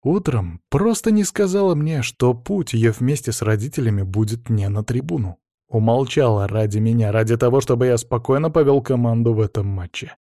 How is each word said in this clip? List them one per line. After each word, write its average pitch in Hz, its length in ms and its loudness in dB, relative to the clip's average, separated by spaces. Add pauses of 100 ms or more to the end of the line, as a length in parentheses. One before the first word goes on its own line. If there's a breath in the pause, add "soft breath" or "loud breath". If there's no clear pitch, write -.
утром 123 640 -2
просто 220 420 0
не 214 140 4
сказала 190 500 0
мне, 151 280 -2
что 123 300 0
путь 180 420 -4
её 113 180 2
вместе 123 400 -2
с - 100 -6
родителями 107 600 -2
будет 107 480 -4
не 101 180 0
на 104 160 -2
трибуну. 127 540 -4 (300)
Умолчала 117 800 2
ради 107 320 -2
меня, 113 320 2
ради 110 260 2
того, 123 240 2
чтобы 123 260 0
я 120 100 4
спокойно 135 540 -2
повёл 143 320 4
команду 117 500 0
в 110 80 0
этом 101 260 -2
матче. 95 480 -8 (140)